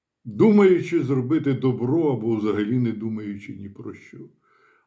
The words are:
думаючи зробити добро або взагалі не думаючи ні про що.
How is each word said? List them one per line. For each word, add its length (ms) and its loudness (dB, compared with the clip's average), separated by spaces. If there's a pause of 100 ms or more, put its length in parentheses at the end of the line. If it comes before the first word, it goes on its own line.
(260)
думаючи 800 4
зробити 500 0
добро 500 -2
або 320 -2
взагалі 420 -2
не 140 0
думаючи 640 -8
ні 140 -14
про 240 -16
що. 240 -20 (680)